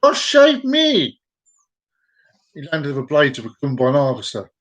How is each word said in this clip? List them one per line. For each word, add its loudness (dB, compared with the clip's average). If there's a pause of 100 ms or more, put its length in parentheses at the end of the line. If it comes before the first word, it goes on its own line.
God 4
save 4
me. 0 (1300)
He -16
landed -6
with -6
the -6
blades 0
of -12
a -12 (120)
combine -2
harvester. -4 (100)